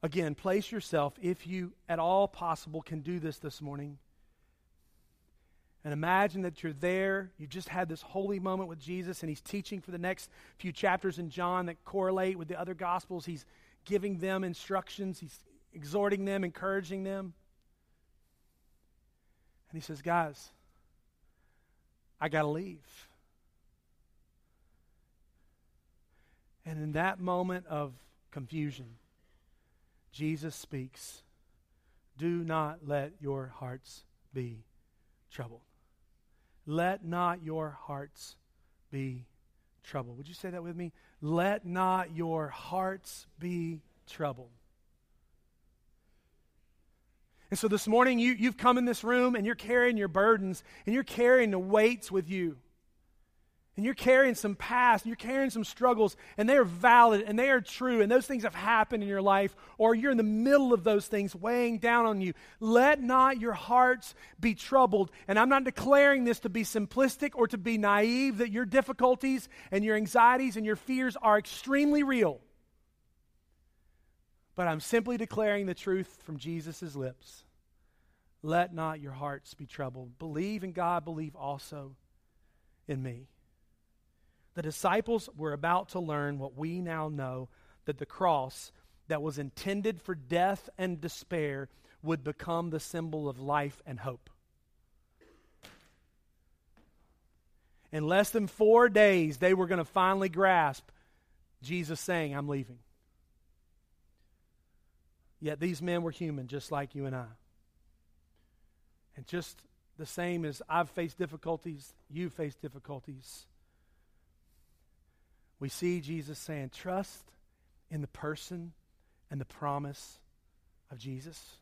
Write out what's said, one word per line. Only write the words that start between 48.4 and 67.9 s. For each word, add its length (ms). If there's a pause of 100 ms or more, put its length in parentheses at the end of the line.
come 180
in 80
this 180
room 320
and 120
you're 80
carrying 420
your 120
burdens 540 (220)
and 100
you're 100
carrying 480
the 60
weights 520
with 180
you. 300 (1160)
And 80
you're 100
carrying 400
some 220
past, 480
and 40
you're 60
carrying 360
some 120
struggles, 540 (200)
and 120
they 80
are 80
valid, 580
and 160
they 100
are 120
true, 420
and 80
those 160
things 160
have 140
happened 480
in 40
your 140
life, 320 (240)
or 160
you're 160
in 60
the 80
middle 480
of 100
those 240
things 260
weighing 460
down 260
on 160
you. 140 (240)
Let 420
not 380
your 140
hearts 640 (240)
be 160
troubled. 560 (160)
And 100
I'm 100
not 140
declaring 640
this 160
to 80
be 160
simplistic 720
or 100
to 100
be 220
naive, 600